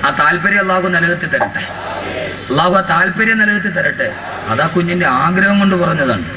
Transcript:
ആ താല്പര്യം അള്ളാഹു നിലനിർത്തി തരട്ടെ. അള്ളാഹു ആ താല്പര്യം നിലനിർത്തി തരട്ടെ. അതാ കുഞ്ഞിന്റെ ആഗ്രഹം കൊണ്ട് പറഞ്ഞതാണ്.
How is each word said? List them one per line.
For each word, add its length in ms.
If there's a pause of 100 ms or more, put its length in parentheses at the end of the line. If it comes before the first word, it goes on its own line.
ആ 40 (100)
താല്പര്യം 400
അള്ളാഹു 220
നിലനിർത്തി 440
തരട്ടെ. 420 (840)
അള്ളാഹു 260
ആ 60
താല്പര്യം 560
നിലനിർത്തി 300
തരട്ടെ. 480 (320)
അതാ 200
കുഞ്ഞിന്റെ 380
ആഗ്രഹം 540
കൊണ്ട് 160
പറഞ്ഞതാണ്. 500 (120)